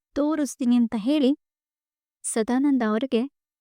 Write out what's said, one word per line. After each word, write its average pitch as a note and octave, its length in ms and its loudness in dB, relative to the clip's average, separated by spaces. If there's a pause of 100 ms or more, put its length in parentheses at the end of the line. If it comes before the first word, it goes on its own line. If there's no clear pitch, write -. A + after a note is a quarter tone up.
(160)
ತೋರಿಸ್ತೀನಿ" C#4+ 600 0
ಅಂತ A#3+ 220 0
ಹೇಳಿ C#4 380 2 (880)
ಸದಾನಂದ B3+ 640 0
ಅವರಿಗೆ A3+ 400 -2 (340)